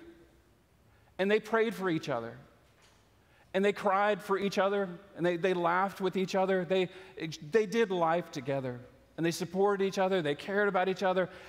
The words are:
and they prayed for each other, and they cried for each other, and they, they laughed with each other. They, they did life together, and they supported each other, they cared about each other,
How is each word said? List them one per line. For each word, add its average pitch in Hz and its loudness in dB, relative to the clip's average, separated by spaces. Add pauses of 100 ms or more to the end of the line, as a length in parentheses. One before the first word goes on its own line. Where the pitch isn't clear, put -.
(1200)
and 196 2
they 214 4
prayed 220 0
for 185 -2
each 160 -2
other, 117 -4 (1160)
and 190 2
they 202 4
cried 202 2
for 196 0
each 196 -2
other, 196 2 (280)
and 160 0
they, 175 2
they 185 0
laughed 180 0
with 185 -2
each 185 -2
other. 185 2
They, 185 2 (640)
they 214 4
did 220 2
life 175 0
together, 131 -4 (380)
and 160 0
they 170 2
supported 190 0
each 196 -2
other, 190 2
they 147 0
cared 202 0
about 185 2
each 190 -2
other, 185 2 (200)